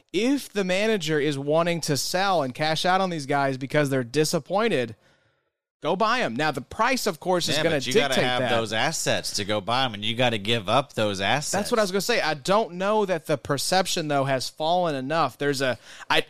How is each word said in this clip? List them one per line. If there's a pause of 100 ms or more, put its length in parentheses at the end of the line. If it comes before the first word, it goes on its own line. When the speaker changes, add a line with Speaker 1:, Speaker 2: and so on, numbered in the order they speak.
(140)
Speaker 1:
if
the
manager
is
wanting
to
sell
and
cash
out
on
these
guys
because
they're
disappointed, (880)
go
buy
'em.
Now,
the
price,
of
course,
is
Speaker 2:
Yeah,
Speaker 1:
gonna
Speaker 2:
but
you
gotta
Speaker 1:
dictate
Speaker 2:
have
Speaker 1:
that.
Speaker 2:
those
assets
to
go
buy
'em,
and
you
gotta
give
up
those
assets.
Speaker 1:
That's
what
I
was
gonna
say.
I
don't
know
that
the
perception,
though,
has
fallen
enough.
There's
a, (320)
I,